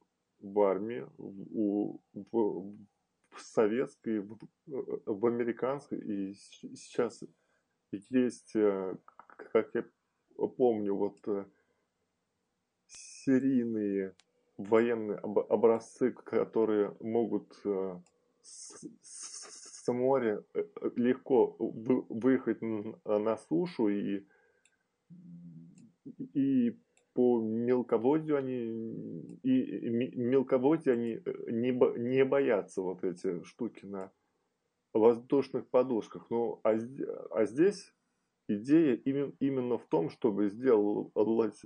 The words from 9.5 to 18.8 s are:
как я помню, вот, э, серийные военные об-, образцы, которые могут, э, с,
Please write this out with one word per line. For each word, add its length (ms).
как 220
я 100
помню, 380
вот, 320
э, 180
серийные 1300
военные 560
об-, 200
образцы, 640
которые 840
могут, 540
э, 340
с, 460